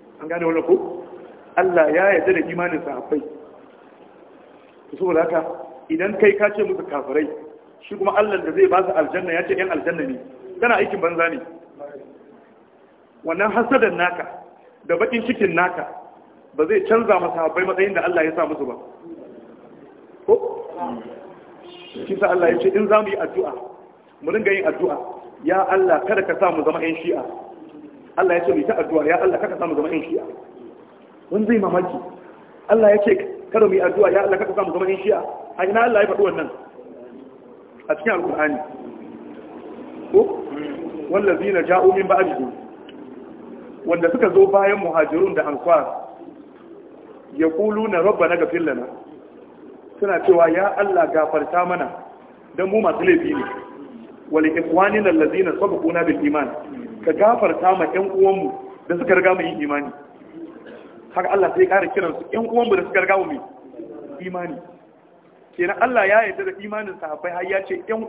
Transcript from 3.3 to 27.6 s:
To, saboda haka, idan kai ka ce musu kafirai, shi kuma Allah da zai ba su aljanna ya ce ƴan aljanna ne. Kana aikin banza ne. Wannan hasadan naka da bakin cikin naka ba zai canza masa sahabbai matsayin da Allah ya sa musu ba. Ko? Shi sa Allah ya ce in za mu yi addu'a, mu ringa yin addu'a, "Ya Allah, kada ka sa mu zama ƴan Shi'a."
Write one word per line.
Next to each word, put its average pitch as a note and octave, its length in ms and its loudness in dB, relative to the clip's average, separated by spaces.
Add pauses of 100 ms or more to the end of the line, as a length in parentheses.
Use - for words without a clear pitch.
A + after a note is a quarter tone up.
To, C3 60 -16
saboda E3 260 2
haka, E3 220 -2 (460)
idan F3+ 300 -2
kai G#3 180 8
ka G#3 180 2
ce G#3+ 60 0
musu F3+ 260 -2
kafirai, C#3+ 400 -2 (540)
shi - 140 -14
kuma G3 200 0
Allah G#3 220 2
da D#3+ 140 -6
zai F#3 140 6
ba F#3 200 4
su - 100 -2
aljanna E3 360 0
ya E3 140 0
ce F#3+ 80 0
ƴan F#3+ 160 -2
aljanna E3 380 -4
ne. B2+ 100 -8 (420)
Kana A#3+ 160 2
aikin F#3+ 240 -2
banza E3 280 0
ne. D3+ 100 -6 (1900)
Wannan F3+ 280 0
hasadan F#3+ 440 2
naka E3+ 280 -2 (600)
da B2+ 100 0
bakin - 300 0
cikin E3 280 -2
naka F3 320 -2 (720)
ba D#3 100 2
zai F#3+ 220 2
canza A3 320 4
masa F3 140 -4
sahabbai E3 320 -2
matsayin F#3+ 280 0
da E3 80 0
Allah E3+ 220 2
ya D#3+ 100 -2
sa E3 120 0
musu D3 200 -6
ba. A#2+ 80 -8 (1500)
Ko? G#3 80 4 (1700)
Shi F#3+ 120 -4
sa G3 120 2
Allah F3 200 4
ya - 80 2
ce F3 160 2
in G#3 140 2
za G#3+ 140 6
mu G3 60 -6
yi G3 80 -4
addu'a, - 360 -4 (720)
mu D3 80 -6
ringa G3 220 0
yin G3 140 0
addu'a, D3 300 -2 (480)
"Ya F#3 260 2
Allah, F#3 360 4
kada G3 160 2
ka F3 160 -2
sa F#3 120 4
mu D#3+ 140 0
zama D#3 160 0
ƴan E3 220 -2
Shi'a." D#3 200 -2 (920)